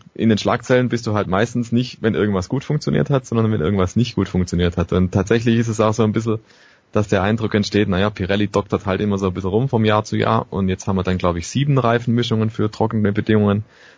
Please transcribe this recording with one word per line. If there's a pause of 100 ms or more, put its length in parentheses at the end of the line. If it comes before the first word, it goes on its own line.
(140)
in
den
Schlagzeilen
bist
du
halt
meistens
nicht,
wenn
irgendwas
gut
funktioniert
hat,
sondern
wenn
irgendwas
nicht
gut
funktioniert
hat.
Und
tatsächlich
ist
es
auch
so
ein
bisschen, (520)
dass
der
Eindruck
entsteht,
naja,
Pirelli
doktert
halt
immer
so
ein
bisschen
rum
vom
Jahr
zu
Jahr
und
jetzt
haben
wir
dann,
glaub
ich,
sieben
Reifenmischungen
für
trockene
Bedingungen (340)